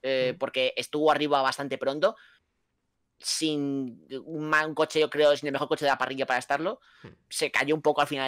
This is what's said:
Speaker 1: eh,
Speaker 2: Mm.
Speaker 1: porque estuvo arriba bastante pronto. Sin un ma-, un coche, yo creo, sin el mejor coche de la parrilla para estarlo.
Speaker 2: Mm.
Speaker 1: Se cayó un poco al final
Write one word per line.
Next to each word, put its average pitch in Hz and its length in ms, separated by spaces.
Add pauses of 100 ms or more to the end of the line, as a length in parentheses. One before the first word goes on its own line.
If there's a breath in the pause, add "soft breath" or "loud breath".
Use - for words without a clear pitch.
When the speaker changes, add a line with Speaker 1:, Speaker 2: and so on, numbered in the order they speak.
Speaker 1:
eh, 131 320
Speaker 2:
Mm. - 40
Speaker 1:
porque 131 380
estuvo 151 360
arriba 143 280
bastante 131 380
pronto. 151 380 (1000 loud breath)
Sin 139 880 (200)
un 151 240
ma-, 156 180
un 156 80
coche, 156 240
yo 151 100
creo, 147 280
sin 143 100
el 143 60
mejor 139 160
coche 151 160
de 139 80
la 131 60
parrilla 131 280
para 127 140
estarlo. 160 400 (240 loud breath)
Speaker 2:
Mm. 113 40 (200 loud breath)
Speaker 1:
Se - 240
cayó 139 220
un 156 80
poco 147 180
al 143 80
final 135 200